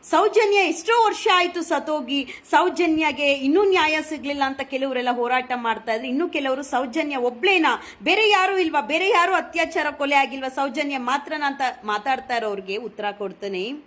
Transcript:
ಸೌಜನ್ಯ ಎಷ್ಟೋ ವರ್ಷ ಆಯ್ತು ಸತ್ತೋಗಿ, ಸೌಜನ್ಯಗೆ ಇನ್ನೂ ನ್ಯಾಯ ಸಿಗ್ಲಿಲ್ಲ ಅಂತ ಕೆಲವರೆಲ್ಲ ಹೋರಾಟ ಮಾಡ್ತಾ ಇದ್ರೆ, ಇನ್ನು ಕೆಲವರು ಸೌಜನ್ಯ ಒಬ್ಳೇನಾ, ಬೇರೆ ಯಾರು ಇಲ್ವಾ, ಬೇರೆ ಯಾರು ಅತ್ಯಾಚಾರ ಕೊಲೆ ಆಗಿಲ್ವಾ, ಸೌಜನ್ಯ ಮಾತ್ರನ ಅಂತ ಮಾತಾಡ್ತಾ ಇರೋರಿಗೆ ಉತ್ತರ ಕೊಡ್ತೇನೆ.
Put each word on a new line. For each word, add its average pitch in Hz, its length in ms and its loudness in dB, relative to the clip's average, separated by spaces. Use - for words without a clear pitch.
ಸೌಜನ್ಯ 403 540 4
ಎಷ್ಟೋ 415 480 2
ವರ್ಷ 415 280 0
ಆಯ್ತು 349 280 2
ಸತ್ತೋಗಿ, 285 640 -2
ಸೌಜನ್ಯಗೆ 311 840 2
ಇನ್ನೂ 285 300 4
ನ್ಯಾಯ 330 380 4
ಸಿಗ್ಲಿಲ್ಲ 285 420 -4
ಅಂತ 269 180 -4
ಕೆಲವರೆಲ್ಲ 262 500 -2
ಹೋರಾಟ 247 440 -2
ಮಾಡ್ತಾ 226 380 -4
ಇದ್ರೆ, 233 140 -4
ಇನ್ನು 285 220 -2
ಕೆಲವರು 269 340 -2
ಸೌಜನ್ಯ 277 540 -2
ಒಬ್ಳೇನಾ, 254 680 2
ಬೇರೆ 403 260 4
ಯಾರು 381 280 4
ಇಲ್ವಾ, 311 240 2
ಬೇರೆ 330 280 0
ಯಾರು 370 240 4
ಅತ್ಯಾಚಾರ 330 560 -2
ಕೊಲೆ 285 260 -2
ಆಗಿಲ್ವಾ, 262 340 0
ಸೌಜನ್ಯ 277 480 -4
ಮಾತ್ರನ 277 480 -4
ಅಂತ 277 160 -2
ಮಾತಾಡ್ತಾ 254 520 -2
ಇರೋರಿಗೆ 202 420 -4
ಉತ್ತರ 214 340 -8
ಕೊಡ್ತೇನೆ. 196 600 -6